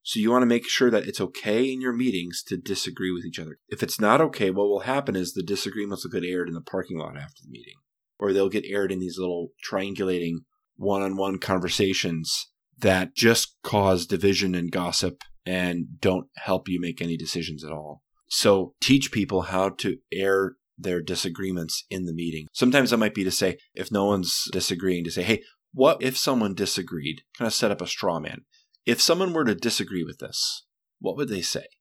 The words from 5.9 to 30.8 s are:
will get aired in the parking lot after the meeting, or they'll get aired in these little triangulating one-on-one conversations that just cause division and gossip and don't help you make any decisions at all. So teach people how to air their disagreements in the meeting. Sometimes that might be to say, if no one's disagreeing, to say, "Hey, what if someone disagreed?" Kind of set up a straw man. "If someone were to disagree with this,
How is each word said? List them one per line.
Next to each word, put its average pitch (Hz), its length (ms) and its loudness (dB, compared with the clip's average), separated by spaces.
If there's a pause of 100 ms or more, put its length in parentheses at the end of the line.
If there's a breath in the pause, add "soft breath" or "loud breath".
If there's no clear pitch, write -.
will 87 80 -10
get 87 160 -4
aired 90 200 -4
in 85 60 -8
the 80 80 -8
parking 90 360 -8
lot 73 200 -10
after 71 260 -16
the - 60 -20
meeting, - 260 -20 (440)
or 101 140 2
they'll 98 160 4
get 101 160 -2
aired 98 260 -2
in 92 80 -4
these 90 180 -6
little 87 340 -4 (180)
triangulating 92 680 -2 (360)
one-on-one 98 640 0
conversations 90 1120 -2 (280)
that 92 380 2
just - 480 4
cause 95 420 4
division 95 500 2
and 87 160 -2
gossip - 500 -2 (240)
and 90 540 -2
don't 92 280 2 (100)
help - 300 -2
you 90 140 -2
make 85 200 -6
any 85 140 -2
decisions 80 480 -6
at 76 80 -10
all. 76 300 -12 (260)
So 98 540 4
teach 135 300 4
people 98 320 0
how 95 260 0
to - 280 -4 (140)
air 95 440 2 (220)
their 90 240 -2
disagreements 90 880 -4
in 92 160 -4
the 82 80 -4
meeting. 80 380 -6
Sometimes 127 380 4
that 117 80 4
might 107 160 2
be 98 100 -2
to 92 80 2
say, 90 260 0 (180 soft breath)
if - 160 -8
no 101 140 2
one's 98 460 0
disagreeing, 90 520 0
to 82 80 -4
say, 90 100 -2
"Hey, 95 220 0 (280 loud breath)
what 135 300 4
if 131 160 -2
someone 110 380 2
disagreed?" 85 680 -4 (160)
Kind 120 80 -2
of 110 80 0
set 113 160 2
up 101 100 -2
a 90 80 -6
straw 87 320 -2
man. - 260 -10 (380 soft breath)
"If 117 160 2
someone 175 340 4
were 156 120 2
to 107 80 4
disagree 92 500 -2
with 80 140 -10
this, - 480 -6 (340)